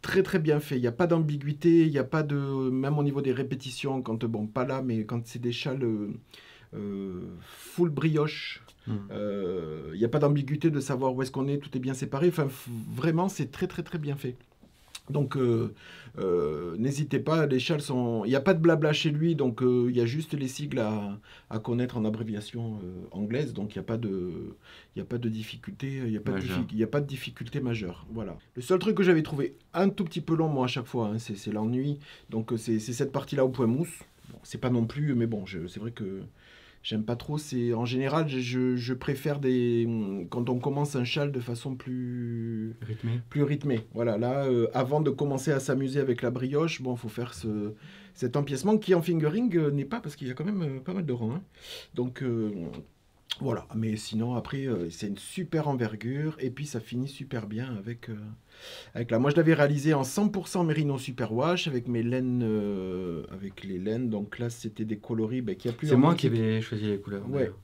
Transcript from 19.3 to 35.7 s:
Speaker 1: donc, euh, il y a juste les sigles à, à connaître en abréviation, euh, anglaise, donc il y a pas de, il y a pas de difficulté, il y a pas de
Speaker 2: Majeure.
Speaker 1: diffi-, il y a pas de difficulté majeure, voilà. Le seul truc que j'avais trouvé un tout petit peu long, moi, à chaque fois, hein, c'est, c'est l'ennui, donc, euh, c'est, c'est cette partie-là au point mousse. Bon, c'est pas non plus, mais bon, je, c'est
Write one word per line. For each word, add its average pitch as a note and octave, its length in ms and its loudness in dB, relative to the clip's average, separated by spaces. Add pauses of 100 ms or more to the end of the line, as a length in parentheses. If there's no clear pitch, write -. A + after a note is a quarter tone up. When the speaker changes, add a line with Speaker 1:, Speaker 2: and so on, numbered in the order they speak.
Speaker 1:
donc, B2+ 260 0
euh, B2 300 6
il B2 60 0
y A#2+ 40 6
a A#2 60 4
juste D3+ 260 -4
les C3+ 140 -2
sigles C#3 320 -4
à, G#2+ 400 -2 (320)
à A2+ 80 -4
connaître B2 380 -2
en A2 80 0
abréviation, A2 760 -4
euh, F2+ 280 -10
anglaise, A#2 420 -2
donc G2+ 200 -6
il - 20 -10
y G2 40 -4
a F2+ 40 -6
pas A2 140 -2
de, F#2 580 -4 (400)
il - 40 -6
y - 20 -8
a F#2+ 40 -8
pas A#2+ 140 -4
de A#2 100 -2
difficulté, A#2 760 -8
il A2+ 60 -2
y G#2+ 60 0
a G#2 40 -4
pas G#2 100 -4
de G2 60 0
Speaker 2:
Majeure. F2+ 220 -2
Speaker 1:
diffi-, - 120 -2
il G#2+ 80 -4
y A2 40 4
a G#2+ 40 2
pas C#3+ 140 0
de C#3+ 60 -4
difficulté C3 520 -8
majeure, A2+ 520 -4
voilà. G2+ 260 -8 (180)
Le B2 80 -8
seul F3+ 160 4
truc F#3+ 160 2
que G3 80 4
j'avais E3+ 200 8
trouvé C#3+ 320 -2 (200)
un F#3+ 140 6
tout G3 160 -2
petit D#3+ 160 -6
peu D#3+ 140 2
long, D#3+ 120 4
moi, C3+ 160 2
à B2 60 2
chaque B2 180 -4
fois, A2+ 260 0
hein, A2+ 60 -2
c'est, A2 160 -6
c'est G#2 160 -6
l'ennui, B2+ 480 0 (320)
donc, A2+ 220 -2
euh, A#2 40 -2
c'est, A2 220 0
c'est A#2+ 140 -4
cette A#2 180 -2
partie-là C#3 340 2
au B2+ 40 4
point B2 180 2
mousse. C#3 320 0 (320)
Bon, - 100 -18
c'est - 200 -12
pas B2 100 2
non A#2 140 4
plus, C#3+ 280 0
mais A#2 140 2
bon, G#2 180 -2
je, F2+ 220 -8
c'est F2+ 120 -10